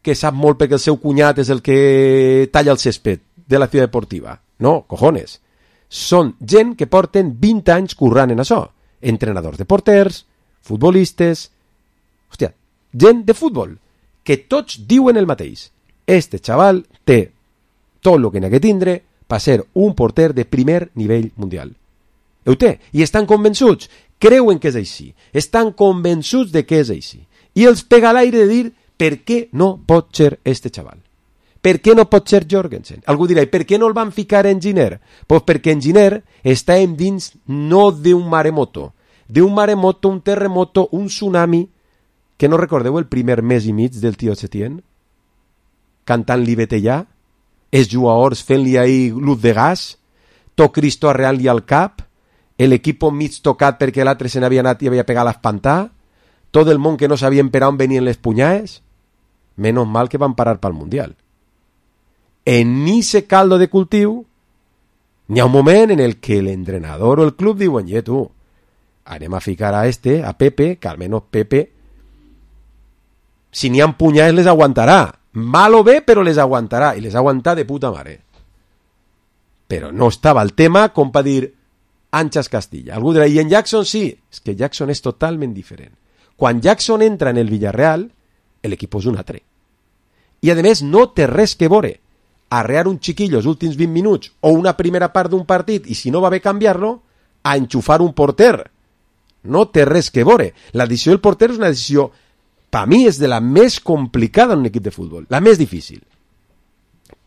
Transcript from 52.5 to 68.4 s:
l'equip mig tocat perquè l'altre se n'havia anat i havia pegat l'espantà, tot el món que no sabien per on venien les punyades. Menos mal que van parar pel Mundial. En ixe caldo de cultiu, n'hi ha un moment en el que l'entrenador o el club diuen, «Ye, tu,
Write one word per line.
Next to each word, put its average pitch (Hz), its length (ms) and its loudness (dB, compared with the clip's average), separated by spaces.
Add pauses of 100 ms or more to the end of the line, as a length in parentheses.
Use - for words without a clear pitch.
l'equip 131 560 0
mig 147 320 -8
tocat 139 380 0
perquè 131 240 -2
l'altre 131 260 -4
se 131 80 -6
n'havia 127 240 0
anat 127 200 -2
i 135 40 -2
havia 123 160 0
pegat 120 240 -2
l'espantà, 127 600 -4 (640)
tot 156 200 4
el 147 80 2
món 156 160 -2
que 143 160 0
no 147 60 0
sabien 135 340 0
per 135 160 0
on 139 80 0
venien 131 300 -2
les 123 100 -2
punyades. 156 640 -4 (760)
Menos 113 300 -2
mal 117 220 -2
que 139 100 -6
van 135 160 -2
parar 113 240 -2
pel 95 140 -6
Mundial. 78 420 -10 (1300)
En 123 420 0
ixe 208 380 0
caldo 190 320 2
de 180 100 2
cultiu, 208 580 -2 (1000)
n'hi 107 120 -2
ha 123 80 4
un 123 40 -2
moment 175 400 4
en 175 80 2
el 120 200 0
que 104 240 -2
l'entrenador 95 760 -4
o 160 40 4
el 151 120 0
club 202 220 -2
diuen, 143 300 -2
«Ye, 107 160 -4
tu, 127 260 -6 (760)